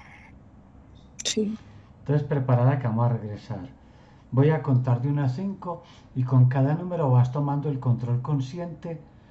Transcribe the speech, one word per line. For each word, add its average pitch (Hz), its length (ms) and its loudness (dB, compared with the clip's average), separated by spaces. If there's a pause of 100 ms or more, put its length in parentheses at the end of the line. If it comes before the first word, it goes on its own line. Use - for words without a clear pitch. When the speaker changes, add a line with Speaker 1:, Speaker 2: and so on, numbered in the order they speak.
(1200)
Speaker 1:
Sí. 214 340 -4 (420)
Speaker 2:
Entonces, - 280 -2
preparada 127 520 2
que 120 80 -4
vamos 113 180 0
a 120 80 2
regresar. 101 560 -8 (640)
Voy 139 180 4
a 156 120 0
contar 123 400 2
de 143 80 -2
uno 143 140 0
a 127 60 0
cinco 185 540 -8 (300)
y 127 100 -2
con 127 260 6
cada 135 240 2
número 170 360 -2
vas 123 220 4
tomando 143 380 -2
el 131 100 -4
control 120 420 -2
consciente 160 800 -6 (300)